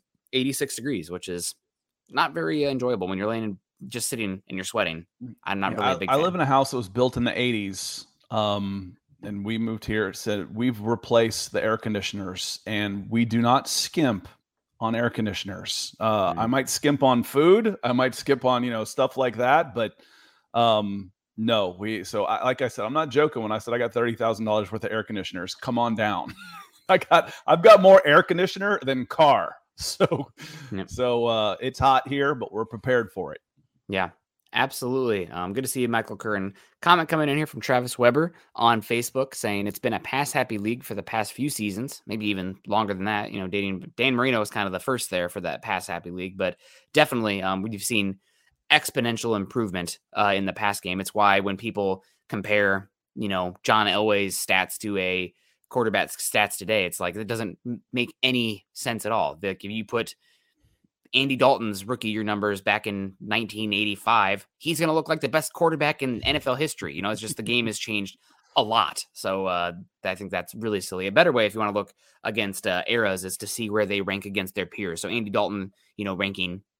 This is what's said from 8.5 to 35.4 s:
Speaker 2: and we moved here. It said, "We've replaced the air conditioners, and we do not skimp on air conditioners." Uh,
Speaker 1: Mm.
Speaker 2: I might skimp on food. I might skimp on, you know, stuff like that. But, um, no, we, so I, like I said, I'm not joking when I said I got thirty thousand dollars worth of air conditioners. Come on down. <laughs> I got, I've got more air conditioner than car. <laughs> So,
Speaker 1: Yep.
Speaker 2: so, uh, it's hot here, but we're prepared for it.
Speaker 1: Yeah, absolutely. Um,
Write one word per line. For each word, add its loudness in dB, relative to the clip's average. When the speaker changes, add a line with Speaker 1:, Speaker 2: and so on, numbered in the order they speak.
Speaker 2:
and -8
we -4
moved -4
here. 0
It -10
said, -4
"We've 0
replaced 2
the 0
air 0
conditioners, -6
and -4
we 2
do 2
not 4
skimp 0
on -2
air 0
conditioners." -6
Uh, 2
Speaker 1:
Mm. -4
Speaker 2:
I 0
might 0
skimp 2
on 6
food. 6
I 0
might 2
skimp 0
on, 2
you -4
know, -4
stuff 0
like 0
that. 4
But, -2
um, 2
no, 2
we, -6
so -2
I, -2
like 0
I 0
said, -6
I'm -4
not -2
joking 2
when -4
I 0
said -4
I 2
got -2
thirty 2
thousand 0
dollars 0
worth -6
of -4
air -2
conditioners. -8
Come -4
on 2
down. -2
<laughs> -14
I 8
got, 4
I've 4
got 12
more 12
air 8
conditioner 0
than -2
car. 4
<laughs> -20
So, -2
Speaker 1:
Yep. -8
Speaker 2:
so, 0
uh, 2
it's -6
hot 4
here, 0
but -8
we're -4
prepared -2
for -8
it. -14
Speaker 1:
Yeah, 0
absolutely. -2
Um, -6